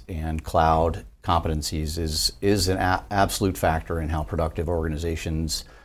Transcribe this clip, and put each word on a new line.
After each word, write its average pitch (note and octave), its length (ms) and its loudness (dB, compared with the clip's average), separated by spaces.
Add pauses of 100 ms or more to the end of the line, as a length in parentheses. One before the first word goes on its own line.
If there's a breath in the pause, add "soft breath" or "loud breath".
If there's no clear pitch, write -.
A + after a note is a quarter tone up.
and D#2+ 360 -4
cloud E2 640 2 (180)
competencies D#2 760 -2
is, D#2 420 -2
is G2+ 280 2
an F#2 100 2
a-, F#2 320 2
absolute G2 480 2
factor E2 420 0
in D#2 100 -2
how D#2 120 0
productive D#2 480 -2
organizations, D#2+ 960 -2 (180 soft breath)